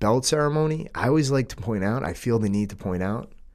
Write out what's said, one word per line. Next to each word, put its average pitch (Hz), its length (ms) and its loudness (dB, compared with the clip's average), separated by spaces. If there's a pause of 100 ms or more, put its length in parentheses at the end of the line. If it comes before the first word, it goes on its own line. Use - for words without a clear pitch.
belt 117 260 2
ceremony, 156 680 0
I - 140 0
always 143 220 4
like 135 180 2
to - 80 -12
point 107 280 -4
out, 113 200 0
I 87 80 -4
feel 117 260 0
the 107 120 2
need 101 200 0
to 95 60 -12
point 90 260 -4
out 104 300 -4 (220)